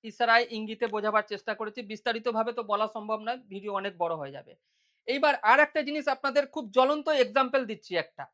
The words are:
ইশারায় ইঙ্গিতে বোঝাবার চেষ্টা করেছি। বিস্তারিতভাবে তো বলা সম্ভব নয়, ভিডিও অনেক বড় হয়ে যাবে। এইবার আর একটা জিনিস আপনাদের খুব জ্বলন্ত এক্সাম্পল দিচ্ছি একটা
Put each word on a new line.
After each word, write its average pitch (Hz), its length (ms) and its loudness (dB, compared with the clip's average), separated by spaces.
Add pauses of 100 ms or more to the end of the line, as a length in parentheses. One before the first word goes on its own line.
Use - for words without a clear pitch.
ইশারায় 233 460 4
ইঙ্গিতে 220 360 -4
বোঝাবার 214 420 0
চেষ্টা 208 260 -6
করেছি। 214 280 -10
বিস্তারিতভাবে 220 680 -2
তো 233 100 -6
বলা 208 260 0
সম্ভব 214 320 -6
নয়, 240 280 -6
ভিডিও 202 260 -8
অনেক 196 240 -4
বড় 170 180 0
হয়ে 139 200 -10
যাবে। - 160 -18 (560)
এইবার 277 340 2
আর 226 180 6
একটা 302 220 2
জিনিস 294 260 -4
আপনাদের 277 380 0
খুব 311 240 -10
জ্বলন্ত 277 440 2
এক্সাম্পল 262 500 2
দিচ্ছি 214 320 -12
একটা - 380 -6